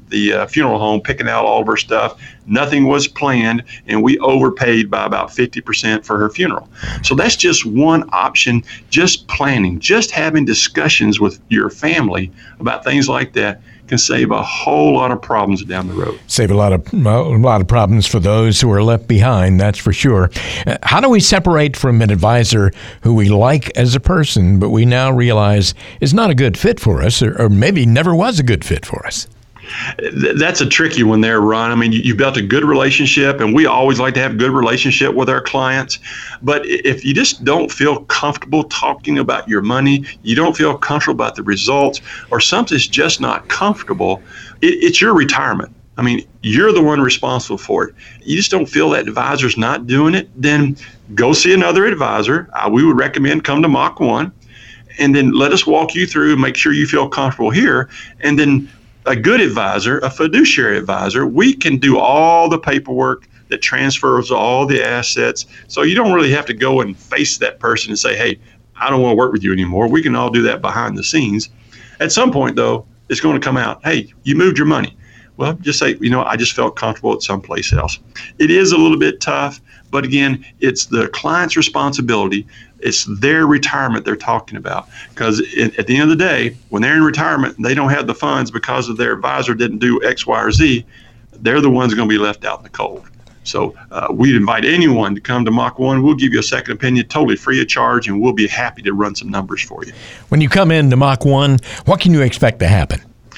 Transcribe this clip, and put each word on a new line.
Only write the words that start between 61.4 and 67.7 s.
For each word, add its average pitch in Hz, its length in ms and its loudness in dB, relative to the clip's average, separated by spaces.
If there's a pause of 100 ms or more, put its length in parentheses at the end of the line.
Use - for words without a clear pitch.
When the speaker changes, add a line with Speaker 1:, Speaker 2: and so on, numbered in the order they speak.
Speaker 1:
can 143 240 -2
do 127 200 4
all 165 520 4
the 160 80 0
paperwork 131 680 -4 (220)
that 113 140 -6
transfers 131 680 0
all 123 360 0
the 123 200 0
assets. 120 600 -4 (220)
So 143 140 -4
you 165 120 2
don't 220 180 2
really 156 200 2
have 147 140 -2
to 120 80 -6
go 131 280 0
and 101 140 -8
face - 420 -4
that - 220 -4
person 113 320 -4